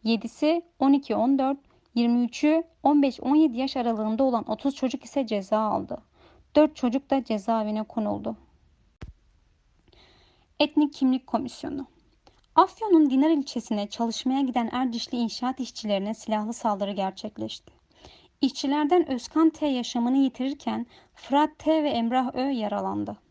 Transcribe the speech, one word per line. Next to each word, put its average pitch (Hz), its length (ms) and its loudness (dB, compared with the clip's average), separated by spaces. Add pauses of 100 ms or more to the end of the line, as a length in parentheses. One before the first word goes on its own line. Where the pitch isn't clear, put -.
Yedisi 240 580 -2 (180)
on 269 140 4
iki 277 220 0
on 262 240 2
dört, 269 180 0 (380)
yirmi 240 300 2
üçü 302 380 2 (200)
on 285 180 6
beş 269 200 0
on 269 140 0
yedi 302 220 4
yaş 262 200 -4
aralığında 226 460 0
olan 240 280 0
otuz 269 240 -2
çocuk 262 280 -4
ise 247 240 -4
ceza 208 320 0
aldı. - 420 -2 (540)
Dört 302 200 6
çocuk 254 340 -2
da 269 140 0
cezaevine 214 600 -2
konuldu. 208 540 -4 (2250)
Etnik 302 340 2
Kimlik 254 340 0
Komisyonu. 269 600 -6 (680)
Afyon'un 339 540 4
Dinar 269 200 4
ilçesine 226 580 -2
çalışmaya 233 540 -2
giden 240 300 -2
Erdişli 247 460 -4
inşaat 247 420 -4
işçilerine 208 540 -4
silahlı 220 400 -4
saldırı 202 380 -2
gerçekleşti. 202 840 -8 (680)
İşçilerden 294 680 0
Özkan 311 380 2
T 311 180 -2
yaşamını 247 500 0
yitirirken 254 680 -2 (280)
Fırat 302 460 0
T 311 240 2
ve 294 60 0
Emrah 240 460 0
Ö 262 140 -2
yaralandı. 208 680 -4 (140)